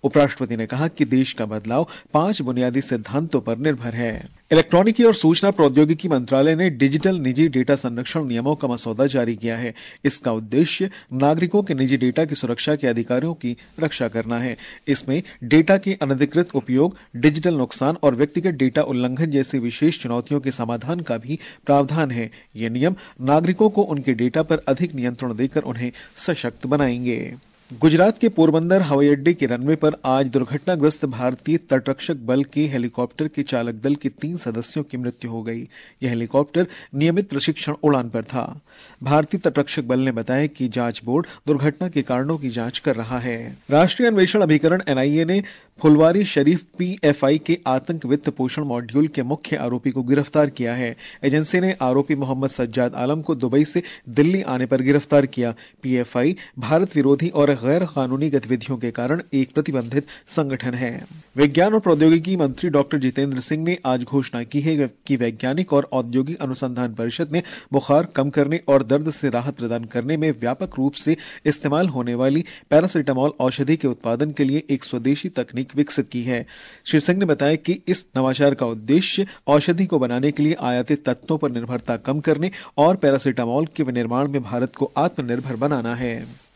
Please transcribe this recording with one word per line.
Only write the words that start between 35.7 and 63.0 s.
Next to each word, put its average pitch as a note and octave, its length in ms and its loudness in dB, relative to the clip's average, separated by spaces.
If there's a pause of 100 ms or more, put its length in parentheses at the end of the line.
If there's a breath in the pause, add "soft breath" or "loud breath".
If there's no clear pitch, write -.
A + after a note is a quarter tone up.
यह B2+ 60 -2
हेलीकॉप्टर C#3 580 0 (280 loud breath)
नियमित E3+ 340 2
प्रशिक्षण D3 440 -2 (100)
उड़ान C3+ 260 2
पर G#2+ 140 -4
था। - 380 -8 (420 loud breath)
भारतीय D3+ 360 2
तटरक्षक D3 440 -2
बल B2+ 160 0
ने C3 120 0
बताया B2+ 360 -2
कि C3 200 -6
जांच A#2+ 380 -4
बोर्ड C#3 200 0 (220 loud breath)
दुर्घटना D3+ 420 0
के D3 120 -2
कारणों C3+ 360 -2
की C#3 120 -6
जांच A#2 300 -6
कर C3+ 160 0
रहा A#2 240 -6
है। A2+ 380 -8 (140)
राष्ट्रीय F3+ 380 4
अन्वेषण G3+ 320 4
अभिकरण D#3+ 460 4
एनआईए D3 380 2
ने F#3+ 180 0 (380 loud breath)
फुलवारी D#3+ 440 6
शरीफ D3+ 380 2 (140)
पीएफआई D#3 600 2
के E3 200 -2 (100)
आतंक C3 380 -2
वित्त C#3+ 240 0
पोषण B2+ 320 -4
मॉड्यूल B2+ 460 -2
के C#3 160 -4
मुख्य C#3+ 320 -6
आरोपी B2+ 360 -4
को C3 120 -4
गिरफ्तार C#3 460 2
किया A#2+ 260 -4
है। A#2+ 200 -4 (280 loud breath)
एजेंसी D3+ 360 2
ने F#3 220 0
आरोपी C#3 340 2
मोहम्मद C3+ 340 -4
सज्जाद B2 460 -2
आलम C#3+ 260 -2
को D3+ 140 -2
दुबई C3 300 2
से F3 180 -4 (260 loud breath)
दिल्ली D#3+ 320 2
आने B2+ 240 -2
पर B2+ 160 0
गिरफ्तार C#3+ 440 4
किया। A#2+ 280 -4 (300 loud breath)
पीएफआई B2+ 540 0 (220 loud breath)
भारत D#3 360 0
विरोधी C#3+ 340 4
और C#3+ 280 2
गैर C#3+ 260 0
कानूनी C#3 460 -2
गतिविधियों B2+ 480 -2
के A#2 140 -6
कारण B2+ 300 -2 (120)
एक C3+ 180 0
प्रतिबंधित C3+ 540 -2 (220 loud breath)
संगठन C3 460 -4
है। B2 320 -6 (300)
विज्ञान D3+ 380 4
और A3 60 4
प्रौद्योगिकी E3 580 4
मंत्री D3+ 320 0
डॉक्टर C#3+ 280 2
जितेंद्र C3 440 0